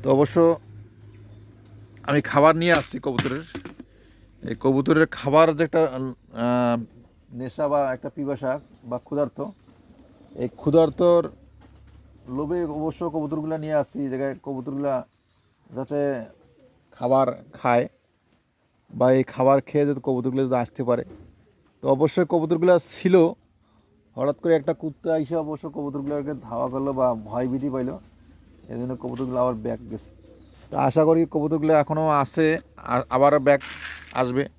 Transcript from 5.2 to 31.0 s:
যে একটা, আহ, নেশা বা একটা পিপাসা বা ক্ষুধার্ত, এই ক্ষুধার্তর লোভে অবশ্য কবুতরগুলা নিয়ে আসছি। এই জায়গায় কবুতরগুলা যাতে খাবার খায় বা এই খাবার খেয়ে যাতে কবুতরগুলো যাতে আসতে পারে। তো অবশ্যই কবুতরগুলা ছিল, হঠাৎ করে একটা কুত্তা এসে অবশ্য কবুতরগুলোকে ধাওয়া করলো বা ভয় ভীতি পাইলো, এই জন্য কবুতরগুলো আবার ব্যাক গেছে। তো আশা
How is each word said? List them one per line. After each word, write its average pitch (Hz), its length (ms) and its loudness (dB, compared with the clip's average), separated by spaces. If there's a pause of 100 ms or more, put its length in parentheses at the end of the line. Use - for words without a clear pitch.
যে 165 60 2
একটা, 160 220 2
আহ, 123 1000 -2 (500)
নেশা 131 340 -6
বা 143 260 0
একটা - 160 -10
পিপাসা 135 500 -6 (240)
বা 120 160 -8
ক্ষুধার্ত, 143 460 -4 (920)
এই 123 120 -6
ক্ষুধার্তর 165 800 2 (1000)
লোভে 151 380 -4
অবশ্য 156 440 -6
কবুতরগুলা 156 480 -6
নিয়ে 156 160 -6
আসছি। 143 260 -2
এই 139 100 -4
জায়গায় 131 340 -4
কবুতরগুলা 135 640 -6 (680)
যাতে 135 480 -4 (680)
খাবার 131 520 0 (100)
খায় 123 340 0 (1040)
বা 127 180 2
এই 131 120 4
খাবার 135 380 2
খেয়ে 147 240 0
যাতে 139 180 -2
কবুতরগুলো 131 400 -2
যাতে 127 120 0
আসতে 120 280 -4
পারে। 120 200 0 (760)
তো 135 80 -2
অবশ্যই 151 400 2
কবুতরগুলা 170 500 2
ছিল, - 360 2 (1000)
হঠাৎ 139 240 -2
করে 165 160 4
একটা 151 180 0
কুত্তা 160 440 -4
এসে 151 180 -4
অবশ্য 156 340 -6
কবুতরগুলোকে 143 640 -6
ধাওয়া 120 360 -6
করলো 135 240 -4
বা 127 200 0
ভয় 113 340 -6
ভীতি 135 220 -4
পাইলো, 127 300 -6 (720)
এই 120 100 -10
জন্য 127 160 -6
কবুতরগুলো 127 420 -8
আবার 127 160 0
ব্যাক 117 260 -8 (120)
গেছে। - 180 -14 (640)
তো - 60 -6
আশা 139 280 2